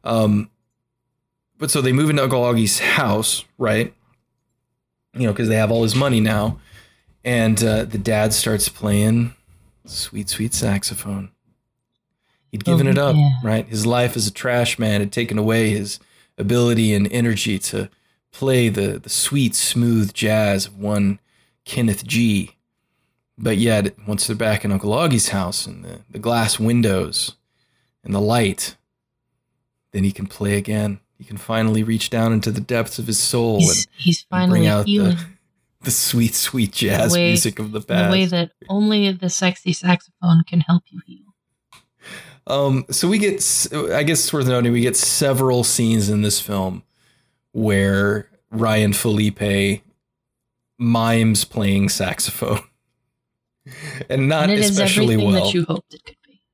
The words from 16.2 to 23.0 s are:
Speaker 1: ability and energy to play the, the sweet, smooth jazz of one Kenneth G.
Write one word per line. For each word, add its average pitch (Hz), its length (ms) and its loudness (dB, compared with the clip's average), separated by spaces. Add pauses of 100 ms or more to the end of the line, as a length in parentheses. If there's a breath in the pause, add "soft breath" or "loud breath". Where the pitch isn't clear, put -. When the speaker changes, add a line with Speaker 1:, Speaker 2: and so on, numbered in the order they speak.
Speaker 1:
ability 113 560 2
and 101 180 0
energy 117 460 -2
to 101 320 -6 (400)
play 127 380 0
the, 101 300 -2
the - 100 -18
sweet, 135 460 -2
smooth 113 580 0
jazz 107 540 0
of 101 120 -20
one 101 400 -2 (460)
Kenneth 113 400 -2
G. 110 520 -2 (840)